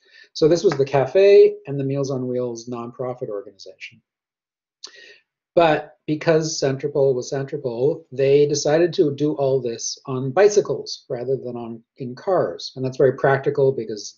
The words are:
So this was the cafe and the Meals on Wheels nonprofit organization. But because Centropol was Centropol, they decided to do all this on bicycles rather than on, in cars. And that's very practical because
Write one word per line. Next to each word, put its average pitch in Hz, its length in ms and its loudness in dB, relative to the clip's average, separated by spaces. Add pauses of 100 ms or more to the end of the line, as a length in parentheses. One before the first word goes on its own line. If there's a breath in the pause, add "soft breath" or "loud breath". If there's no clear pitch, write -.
(320 soft breath)
So 156 160 2
this 165 160 2
was 156 140 2
the 135 80 2
cafe 196 680 6 (100)
and 139 120 -8
the 135 60 -4
Meals 139 260 -2
on 127 160 -4
Wheels 123 440 -6
nonprofit 123 580 -8
organization. 101 720 -14 (1600 loud breath)
But 156 480 0
because 156 560 -2
Centropol 139 540 0
was 123 160 -8
Centropol, 139 800 -4
they 139 340 4
decided 151 480 0
to 147 220 2
do 147 180 -2
all 135 260 0
this 117 460 -8
on 127 240 -6
bicycles 185 800 2
rather 127 260 -4
than 117 200 -8
on, 117 280 -12 (140)
in 123 160 -10
cars. 131 640 -2
And 131 100 -6
that's 131 140 -6
very 131 140 6
practical 135 580 0
because 110 460 -8